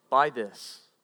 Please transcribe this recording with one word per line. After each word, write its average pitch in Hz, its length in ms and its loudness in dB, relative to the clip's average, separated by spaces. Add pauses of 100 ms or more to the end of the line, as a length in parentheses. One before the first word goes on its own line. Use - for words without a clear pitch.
(100)
By 143 200 4
this, 113 500 -10 (220)